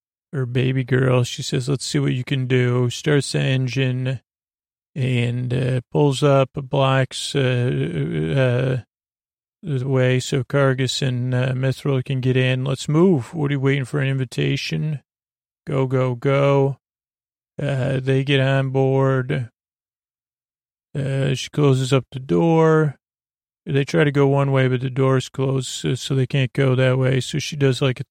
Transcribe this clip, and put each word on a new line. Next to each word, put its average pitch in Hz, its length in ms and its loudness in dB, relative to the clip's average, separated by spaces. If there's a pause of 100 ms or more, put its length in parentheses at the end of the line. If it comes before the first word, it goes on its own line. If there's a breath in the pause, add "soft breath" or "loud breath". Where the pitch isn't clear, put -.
(320)
Or 131 140 -2
baby 131 360 0
girl. 127 420 2
She - 180 -8
says, 131 260 -4
"Let's 139 160 -2
see - 140 -2
what 139 160 0
you 127 100 -4
can 131 220 -4
do." 123 420 2
Starts 143 440 0
the 147 80 -2
engine 131 840 -2 (720)
and, 123 580 -2
uh, 131 380 -2
pulls 143 320 2
up, 139 320 4
blocks, 135 800 -2
uh, 143 40 0 (960)
uh, 123 480 0 (800)
the 135 240 -4
way 127 340 2
so 135 220 -2
Kargas 135 640 0
and, 127 280 -2
uh, 131 180 0
Mithril 131 500 -2
can 131 200 -4
get 127 160 2
in. 131 260 0
"Let's 139 240 -4
move. 160 460 2
What 147 160 -2
are 143 40 0
you 135 60 -2
waiting 135 240 0
for, 143 160 -4
an 135 80 0
invitation?" 139 920 -4 (640)
Go, 139 220 -2
go, 127 300 0
go. 139 640 2 (800)
Uh, 135 440 -2
they 135 240 0
get 139 160 2
on 135 300 0
board. 135 800 0 (1400)
Uh, 139 420 -2
she - 160 -8
closes 135 420 2
up 131 180 2
the 131 80 -12
door. 160 800 2 (640)
They 139 200 0
try 165 180 2
to 147 80 4
go 139 160 2
one 139 240 2
way, 131 160 2
but 127 140 0
the 131 100 -4
door's 131 380 0
closed, 135 400 -4
so, - 260 -4
so 135 220 -4
they 131 100 0
can't 131 260 -2
go 135 220 2
that 127 240 2
way. 131 220 2
So - 180 -6
she - 160 -6
does, 139 260 2
like, 131 200 0
a - 100 -8